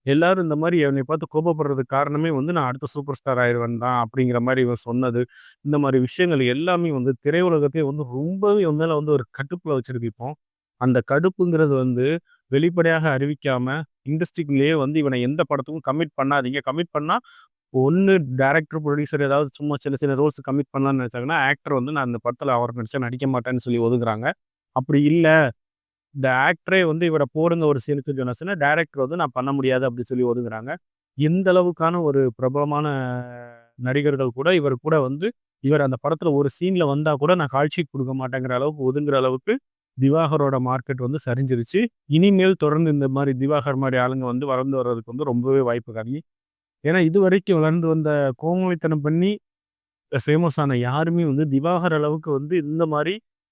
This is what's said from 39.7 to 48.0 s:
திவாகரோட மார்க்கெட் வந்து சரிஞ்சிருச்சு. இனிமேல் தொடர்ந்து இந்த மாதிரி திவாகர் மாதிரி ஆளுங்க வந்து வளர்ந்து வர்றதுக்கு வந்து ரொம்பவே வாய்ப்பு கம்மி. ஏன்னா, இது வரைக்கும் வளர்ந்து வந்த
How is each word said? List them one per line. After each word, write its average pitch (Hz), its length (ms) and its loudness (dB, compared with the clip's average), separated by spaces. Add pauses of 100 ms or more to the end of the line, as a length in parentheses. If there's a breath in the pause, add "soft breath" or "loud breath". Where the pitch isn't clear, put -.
திவாகரோட 143 600 2
மார்க்கெட் 127 420 -4
வந்து 131 180 -2
சரிஞ்சிருச்சு. 127 600 -2 (300)
இனிமேல் 185 500 6
தொடர்ந்து 156 320 2
இந்த 143 180 2
மாதிரி 139 280 0
திவாகர் 135 420 0
மாதிரி 135 200 0
ஆளுங்க 127 260 0
வந்து 123 220 -2
வளர்ந்து 135 300 0
வர்றதுக்கு 120 340 -2
வந்து 139 160 -4
ரொம்பவே 131 340 2
வாய்ப்பு 120 320 -2
கம்மி. 113 260 -8 (640)
ஏன்னா, 165 220 2
இது 165 160 4
வரைக்கும் 190 380 4
வளர்ந்து 160 280 2
வந்த 160 220 2 (300)